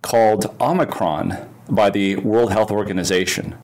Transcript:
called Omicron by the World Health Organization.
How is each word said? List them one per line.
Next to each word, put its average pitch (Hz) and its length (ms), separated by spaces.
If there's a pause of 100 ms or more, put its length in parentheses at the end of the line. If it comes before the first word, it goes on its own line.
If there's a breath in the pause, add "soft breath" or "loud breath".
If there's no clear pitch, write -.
called 107 600
Omicron 92 760 (320)
by 101 200
the 98 280
World 110 340
Health 104 200
Organization. 92 920